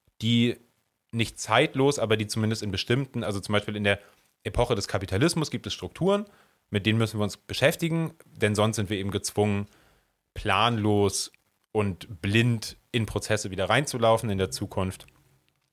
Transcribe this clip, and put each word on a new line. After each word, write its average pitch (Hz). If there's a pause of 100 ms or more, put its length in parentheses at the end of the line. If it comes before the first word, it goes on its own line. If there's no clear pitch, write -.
(200)
die 117 (540)
nicht -
zeitlos, 135
aber 110
die 107
zumindest 110
in 104
bestimmten, 120
also 101
zum 104
Beispiel 104
in 104
der 101 (460)
Epoche 120
des 101
Kapitalismus 143
gibt -
es 98
Strukturen, 196 (440)
mit 101
denen 110
müssen 110
wir 104
uns 101
beschäftigen, 165 (140)
denn 107
sonst 107
sind 101
wir 104
eben 98
gezwungen, 104 (640)
planlos 104 (400)
und 101
blind 113 (160)
in 113
Prozesse 104
wieder 92
reinzulaufen 113
in 95
der 95
Zukunft. - (680)